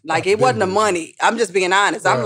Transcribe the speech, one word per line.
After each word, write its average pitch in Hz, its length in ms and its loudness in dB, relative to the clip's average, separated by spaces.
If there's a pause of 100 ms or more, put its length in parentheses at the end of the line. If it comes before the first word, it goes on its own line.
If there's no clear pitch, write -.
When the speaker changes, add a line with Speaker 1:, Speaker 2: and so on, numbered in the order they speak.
Speaker 1:
Like, 160 200 -2
Speaker 2:
I've 185 60 -4
Speaker 1:
it 208 100 2
wasn't 240 220 0
the 196 60 0
Speaker 2:
been 185 80 -2
bougie. 214 100 2
Speaker 1:
money. 175 360 -4
I'm 208 160 0
just 208 160 -2
being 185 220 0
honest. 202 320 0
I'm 180 120 2
Speaker 2:
Right. 220 80 -4